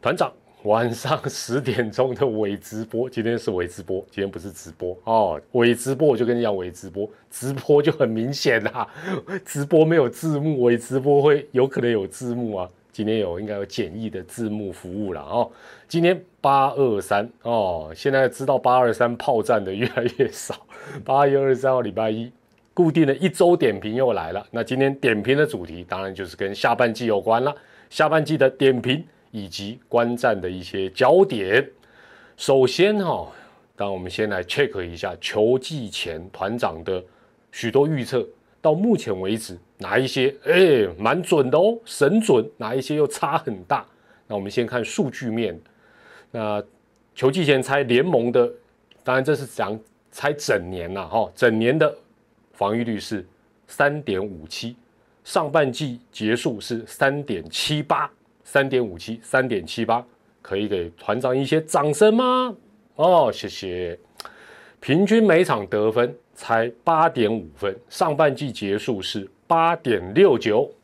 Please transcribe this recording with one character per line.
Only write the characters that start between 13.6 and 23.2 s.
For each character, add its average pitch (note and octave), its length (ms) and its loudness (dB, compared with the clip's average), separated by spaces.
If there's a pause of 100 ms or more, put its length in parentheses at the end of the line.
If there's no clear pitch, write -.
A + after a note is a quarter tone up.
简 G2 280 -6
易 A2 140 -8
的 F#2+ 140 -10
字 A2 260 -8
幕 G#2 240 -6
服 F2+ 180 -16
务 G2 220 -6
啦 D#2 80 -8
哦。 F2+ 320 -4 (340)
今 E3 160 0
天 F3+ 160 4 (220)
八 C#3 300 4
二 A#2+ 280 2
三 G2+ 320 -2 (120)
哦， F2+ 520 -2
现 C#3 160 -2
在 C3+ 160 4
知 C3 200 -4
道 C#3 100 2
八 B2 220 4
二 B2 120 4
三 A#2+ 280 2
炮 A#2+ 240 0
战 G#2+ 200 2
的 F#2+ 120 -6
越 A2+ 140 -2
来 B2 180 -2 (100)
越 C3 160 2
少。 - 220 -10 (500)
八 C#3 220 4
月 C#3 120 4
二 C3+ 120 2
十 B2+ 60 4
三 C3 140 0
号 B2+ 120 2
礼 A2+ 100 -4
拜 A2 160 -2
一， A2+ 240 -6 (400)
固 E3+ 180 4
定 D#3+ 160 4
的 C3+ 100 4
一 F#3 120 0